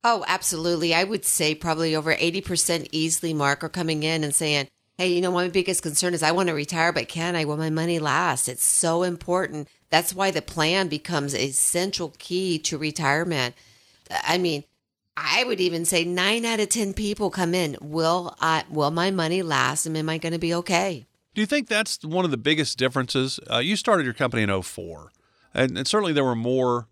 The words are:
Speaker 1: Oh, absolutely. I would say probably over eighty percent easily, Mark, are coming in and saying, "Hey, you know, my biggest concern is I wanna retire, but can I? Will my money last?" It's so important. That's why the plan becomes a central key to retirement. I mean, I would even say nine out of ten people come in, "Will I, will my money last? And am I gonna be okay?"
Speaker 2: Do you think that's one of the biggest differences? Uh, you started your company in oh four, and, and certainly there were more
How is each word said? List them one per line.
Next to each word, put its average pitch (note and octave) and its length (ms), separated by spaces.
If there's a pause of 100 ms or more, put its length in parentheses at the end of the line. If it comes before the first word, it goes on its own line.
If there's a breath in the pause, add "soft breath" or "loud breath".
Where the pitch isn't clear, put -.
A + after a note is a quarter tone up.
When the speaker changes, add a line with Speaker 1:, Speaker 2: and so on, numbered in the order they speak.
Speaker 1:
Oh, A#3 240
absolutely. E3+ 640
I E3+ 100
would G3 220
say D#3 300
probably D#3+ 400
over D#3 240
eighty E3 220
percent E3+ 500
easily, D#3+ 420
Mark, C#3+ 300
are D#3 60
coming D#3+ 340
in D#3+ 200
and D3 100
saying, D3 340 (300)
"Hey, F3+ 120
you F3 120
know, F3+ 100
my F3+ 180
biggest F3+ 340
concern F3 300
is D#3+ 100
I D#3 80
wanna F3 220
retire, D#3+ 380
but D3 180
can E3+ 260
I? D#3 100
Will D3+ 120
my D#3+ 120
money E3 300
last?" D3+ 480
It's B2+ 160
so E3+ 400
important. F3 640 (220 soft breath)
That's E3 240
why F#3+ 180
the D#3+ 100
plan F3 460
becomes D3 460
a C3+ 180
central F3 680
key F3+ 420
to D#3 180
retirement. D3+ 800 (540 soft breath)
I D#3 280
mean, D#3+ 260 (520)
I D#3 280
would A#3 160
even E3+ 240
say E3+ 200
nine F#3+ 420
out A3+ 140
of G#3 100
ten G3+ 240
people G#3 360
come F3+ 260
in, D#3+ 260
"Will E3 580
I, D#3+ 300
will D3+ 220
my E3+ 200
money F3+ 300
last? C#3 440
And D#3+ 120
am D#3 120
I D#3+ 100
gonna E3 200
be E3+ 140
okay?" F3 540 (260)
Speaker 2:
Do G#3 80
you G#3+ 60
think D4 200
that's G#3+ 360
one E3+ 220
of D#3 60
the B2+ 60
biggest D3 400
differences? C3 640 (120)
Uh, A2+ 60
you D#3+ 180
started F#3+ 300
your B2 80
company A#2+ 300
in G2+ 60
oh F#2+ 120
four, E2 500 (420 soft breath)
and, C3+ 240
and C3+ 100
certainly G3 260
there C#3+ 100
were B2+ 120
more A#2+ 560